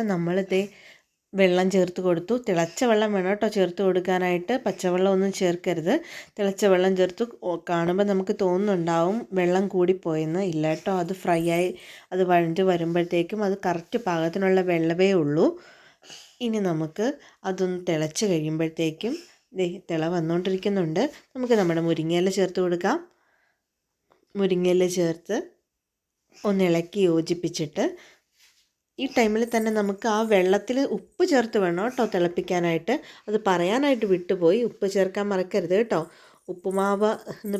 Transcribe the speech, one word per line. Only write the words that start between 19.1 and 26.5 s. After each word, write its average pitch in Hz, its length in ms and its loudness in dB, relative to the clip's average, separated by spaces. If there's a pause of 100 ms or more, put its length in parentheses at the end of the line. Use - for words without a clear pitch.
ദേ 175 100 0 (220)
തിള 160 140 -2 (100)
വന്നുകൊണ്ടിരിക്കുന്നുണ്ട്. 185 880 0 (320)
നമുക്ക് 247 280 2
നമ്മുടെ 165 260 0
മുരിങ്ങയില 165 400 0 (100)
ചേർത്ത് 180 280 0
കൊടുക്കാം. 185 300 0 (1400)
മുരിങ്ങയില 180 460 2 (100)
ചേർത്ത് 170 400 -2 (1120)
ഒന്ന് 190 220 2